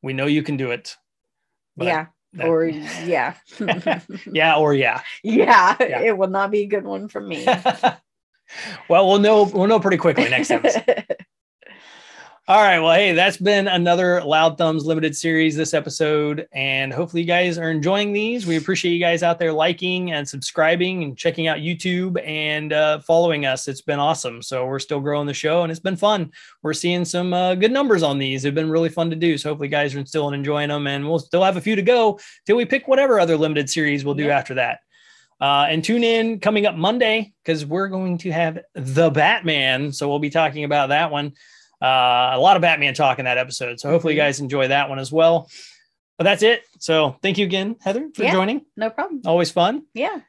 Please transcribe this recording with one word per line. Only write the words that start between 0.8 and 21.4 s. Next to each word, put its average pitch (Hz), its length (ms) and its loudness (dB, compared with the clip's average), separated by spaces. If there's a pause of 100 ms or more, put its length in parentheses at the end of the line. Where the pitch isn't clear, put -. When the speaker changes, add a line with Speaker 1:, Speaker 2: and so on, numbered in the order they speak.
Speaker 1:
But 127 120 -4
Speaker 2:
Yeah. 160 180 -2 (280)
Speaker 1:
that 160 120 -4
Speaker 2:
Or 165 200 2
yeah. 156 680 -4 (240)
<laughs> 196 420 -2 (300)
Speaker 1:
Yeah, 160 260 2
or 151 180 4
yeah. 123 260 0 (220)
Speaker 2:
Yeah. 208 580 4
Speaker 1:
Yeah. 175 220 0
Speaker 2:
It 214 160 0
will 190 100 0
not 196 220 -2
be 208 120 0
a 202 40 -4
good 196 180 -4
one 196 240 -10
for 208 120 -10
me. 185 320 -6
Speaker 1:
<laughs> 208 40 2 (1300)
Well, 180 200 6
we'll 202 100 6
know, 208 260 6
we'll 196 220 0
know 220 140 4
pretty 185 180 2
quickly 170 300 2
next 131 220 0
episode. - 600 0
Speaker 2:
<laughs> - 60 -4 (1300)
Speaker 1:
All 202 140 6
right. 190 160 6
Well, 165 160 4
hey, 190 180 4
that's 185 240 2
been 196 320 2
another 180 560 2
Loud 156 320 2
Thumbs 160 300 0
Limited 156 280 0
series 160 400 0
this 151 200 -4
episode. 151 760 -2
And 135 440 -4
hopefully 170 260 -4
you 170 80 -4
guys 175 300 0
are 165 120 -4
enjoying 196 440 -2
these. 214 320 -4
We 165 100 0
appreciate 170 380 -2
you 170 60 -2
guys 170 220 0
out 170 160 0
there 165 140 -2
liking 180 600 -4
and 147 140 -6
subscribing 170 800 -2
and 135 100 -10
checking 165 320 -4